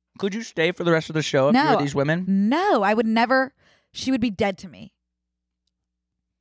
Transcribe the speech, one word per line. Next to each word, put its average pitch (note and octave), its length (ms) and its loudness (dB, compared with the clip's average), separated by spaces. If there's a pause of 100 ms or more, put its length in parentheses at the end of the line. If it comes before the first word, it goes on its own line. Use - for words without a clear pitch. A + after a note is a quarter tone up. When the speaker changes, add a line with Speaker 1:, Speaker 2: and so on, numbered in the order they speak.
(180)
Speaker 1:
Could G3 160 -4
you A3+ 80 -8
stay F3 300 -2
for F3 120 -8
the E3+ 80 2
rest D#3+ 160 0
of D#3 60 -10
the D#3 80 0
show C#3 260 2
if A3 80 4
you C#4 80 4
were D4 80 2
Speaker 2:
No. G3+ 60 4
Speaker 1:
these C#3 160 -2
women? D#3 340 0
Speaker 2:
No, A#3+ 540 2
I G3+ 100 2
would A3+ 140 0
never. A#3+ 480 0 (380)
She - 180 -6
would C4 100 0
be B3 100 -2
dead G3 280 -4
to F#3+ 100 -18
me. F#2+ 240 -20 (1500)